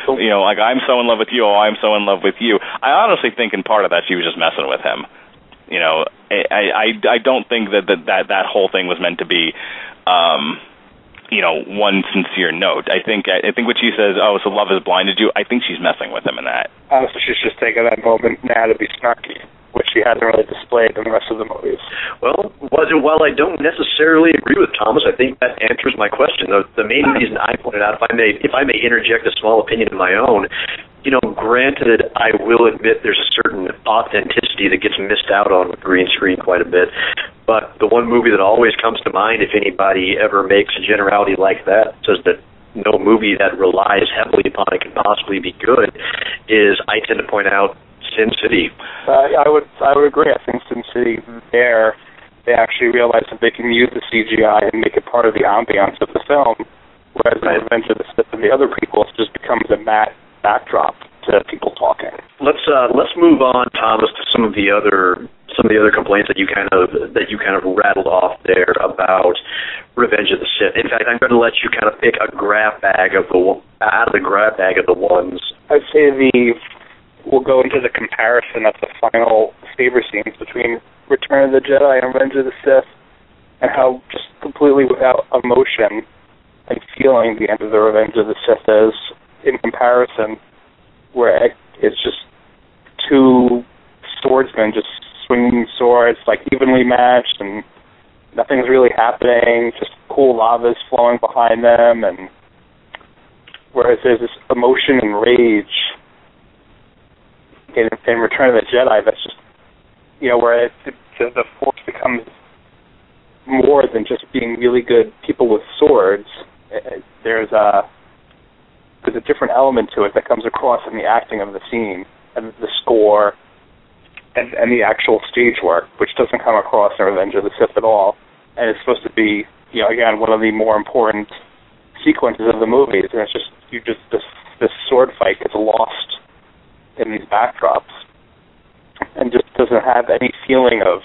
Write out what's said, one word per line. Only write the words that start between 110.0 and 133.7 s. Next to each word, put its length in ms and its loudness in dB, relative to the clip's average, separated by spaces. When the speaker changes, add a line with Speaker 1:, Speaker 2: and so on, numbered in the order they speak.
Speaker 2:
you 80 -4
know, 100 2
where 280 2
it, 60 -10
it, 100 -14
the, 160 -4
the 100 -2
Force 280 -6
becomes 340 -4
more 460 4
than 140 -2
just 180 -6
being 240 -4
really 240 2
good 300 2
people 220 0
with 140 0
swords. 480 4
It, 160 -10
it, 180 -14
there's 280 -2
a, 360 2
there's 120 -4
a 100 -10
different 300 -2
element 380 2
to 100 0
it 100 -2
that 140 0
comes 160 -2
across 460 -2
in 60 -10
the 80 -6
acting 360 -2
of 140 -8
the 60 -12
scene, 340 -6
and 240 -10
the 80 -6
score, 500 4
and, 180 -4
and 160 0
the 120 2
actual 380 0
stage 340 0
work, 200 2
which 200 -2
doesn't 260 -2
come 100 2
across 440 0
in 80 0
Revenge 280 -2
of 100 -2
the 140 -4
Sith 180 0
at 60 0
all. 340 2
And 120 -2
it's 120 -4
supposed 220 -2
to 100 -10
be, 320 -2
you 100 -2
know, 60 2
again, 320 0
one 100 0
of 100 2
the 100 0
more 260 0
important 520 -2
sequences 480 0
of 80 -8
the 60 2
movies, 440 2
and 120 -4
it's 100 -8
just, 160 -8